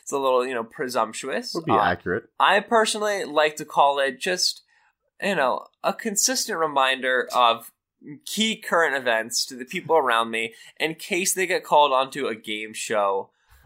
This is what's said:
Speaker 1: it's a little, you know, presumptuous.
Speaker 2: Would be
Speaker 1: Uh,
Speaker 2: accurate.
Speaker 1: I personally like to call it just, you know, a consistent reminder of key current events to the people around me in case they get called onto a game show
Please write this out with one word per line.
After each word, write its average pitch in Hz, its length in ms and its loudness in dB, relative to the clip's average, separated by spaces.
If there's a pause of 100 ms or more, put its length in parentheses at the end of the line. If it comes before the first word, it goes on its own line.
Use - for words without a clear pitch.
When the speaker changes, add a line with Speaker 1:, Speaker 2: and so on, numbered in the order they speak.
Speaker 1:
it's - 100 -10
a 139 60 -2
little, 127 280 2
you 131 80 -6
know, 117 100 -4
presumptuous. 127 880 -4
Speaker 2:
Would 170 100 -6
be 156 80 0
Speaker 1:
Uh, 110 100 4
Speaker 2:
accurate. 90 420 -2 (140)
Speaker 1:
I 170 220 6
personally 208 640 0
like 151 320 2
to 156 80 -10
call 143 340 2
it 135 220 -2
just, - 420 -2 (600)
you 196 120 -2
know, 131 320 0 (160)
a 196 120 0
consistent 214 640 -2
reminder 131 760 0
of 117 380 2 (540)
key 220 300 -2
current 165 400 0
events 120 500 -2
to 135 100 -14
the 123 80 -12
people 165 320 -2
around 117 340 2
me 113 240 -4 (240)
in 160 160 -2
case 185 380 -4
they 185 140 -2
get 170 180 -2
called 147 280 4
onto 131 340 -2
a 110 80 -4
game 110 400 -10
show 101 560 -2 (360)